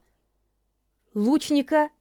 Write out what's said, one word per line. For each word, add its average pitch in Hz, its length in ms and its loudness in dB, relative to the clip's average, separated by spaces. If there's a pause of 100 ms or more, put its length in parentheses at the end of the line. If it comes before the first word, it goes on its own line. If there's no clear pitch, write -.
(1120)
лучника 294 760 0 (120)